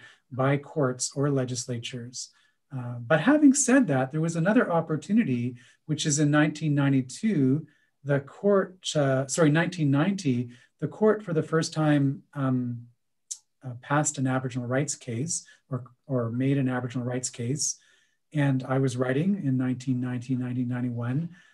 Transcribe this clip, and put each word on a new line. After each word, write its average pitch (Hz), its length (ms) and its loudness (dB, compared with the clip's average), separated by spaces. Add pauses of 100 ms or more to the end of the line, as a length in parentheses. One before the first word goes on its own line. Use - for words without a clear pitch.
(320)
by 135 260 0
courts 131 580 -4
or 139 140 0
legislatures. 123 1000 -6 (460)
Uh, 120 240 -8
but 120 220 2
having 285 320 6
said 254 340 4
that, 135 240 0
there 156 80 -4
was 165 160 0
another 202 340 2
opportunity, 131 840 0 (300)
which 151 200 -2
is 147 140 0
in 147 100 4
nineteen 151 460 2
ninety-two, 139 920 2 (380)
the 139 160 0
court, - 800 0
uh, 135 300 2
sorry, 165 220 4
nineteen 160 400 2
ninety, 139 600 0 (320)
the 156 80 -4
court 214 340 2
for 175 80 -8
the 151 120 0
first 160 300 -2
time, 147 500 2 (100)
um, 123 540 -2 (800)
uh, 123 160 -10
passed 147 360 -2
an 131 100 0
Aboriginal 127 400 -4
rights 131 280 -2
case 127 500 -6 (240)
or, 123 160 -6 (200)
or 120 260 -2
made 135 260 0
an 131 100 0
Aboriginal 123 400 -4
rights 127 220 -4
case. 127 480 -4 (560)
And 139 340 2
I 131 120 0
was 131 180 0
writing 147 480 0
in 131 120 0
nineteen 127 440 -2
ninety, 127 340 -4
nineteen 123 320 -4
ninety-one. 123 640 -4 (240)